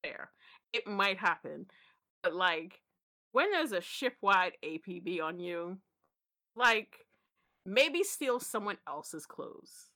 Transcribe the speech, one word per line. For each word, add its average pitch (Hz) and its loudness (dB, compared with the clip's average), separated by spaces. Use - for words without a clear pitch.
Fair. - -8
It - -4
might 196 2
happen. 165 -2
But, 170 0
like, 175 -2
when 349 4
there's 320 0
a 180 0
ship-wide 196 2
A 160 -6
P 175 -8
B 175 -4
on 160 -4
you, 175 -6
like, 226 2
maybe 285 4
steal 254 0
someone 208 -4
else's 151 -10
clothes - -16